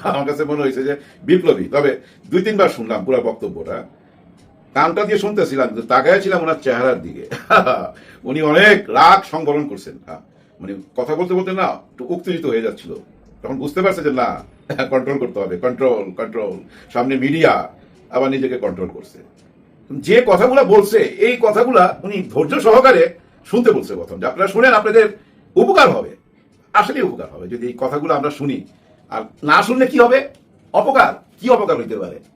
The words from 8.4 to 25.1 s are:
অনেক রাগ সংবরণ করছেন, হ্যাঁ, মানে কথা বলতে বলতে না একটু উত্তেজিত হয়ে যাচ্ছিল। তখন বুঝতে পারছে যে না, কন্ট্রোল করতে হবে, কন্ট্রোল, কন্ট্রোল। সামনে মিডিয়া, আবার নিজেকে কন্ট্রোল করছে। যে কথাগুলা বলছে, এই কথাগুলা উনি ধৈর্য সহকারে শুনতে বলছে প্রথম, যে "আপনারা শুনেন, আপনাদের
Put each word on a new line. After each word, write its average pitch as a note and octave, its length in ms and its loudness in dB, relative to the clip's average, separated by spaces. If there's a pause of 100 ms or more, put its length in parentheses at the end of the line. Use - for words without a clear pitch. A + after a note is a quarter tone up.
অনেক F3 480 4
রাগ E3+ 420 6
সংবরণ D3 360 -2
করছেন, - 380 -14
হ্যাঁ, D#2+ 140 -16 (400)
মানে F#2+ 160 -12 (220)
কথা B2+ 180 -4
বলতে F3+ 180 -2
বলতে F#3 180 -2
না F#3+ 120 -2
একটু - 460 -8
উত্তেজিত F3 360 -6
হয়ে A2+ 160 -2
যাচ্ছিল। G2 320 -8 (500)
তখন C3 140 -8
বুঝতে C#3+ 240 -6
পারছে F#3 220 0
যে D3 80 0
না, A#2+ 320 -4 (460)
কন্ট্রোল C3 280 -2
করতে A#2 220 -6
হবে, F#2 180 -6
কন্ট্রোল, A#2+ 540 -2
কন্ট্রোল। G#2+ 460 -8 (360)
সামনে C3 220 -2
মিডিয়া, C#3 540 -2 (400)
আবার C3+ 200 -2
নিজেকে C3+ 280 -4
কন্ট্রোল F#2 320 -8
করছে। - 280 -20 (760)
যে G3+ 340 2
কথাগুলা B3 380 4
বলছে, G3+ 340 4
এই A#3 440 0
কথাগুলা G#3+ 640 2
উনি F#3+ 300 -6
ধৈর্য D#3 280 -2
সহকারে A3 520 6 (320)
শুনতে A#3 260 2
বলছে G2+ 240 -2
প্রথম, E2+ 240 -12
যে G#2+ 60 -6
"আপনারা F#3+ 220 -2
শুনেন, A#3 260 4
আপনাদের G#3+ 460 4 (360)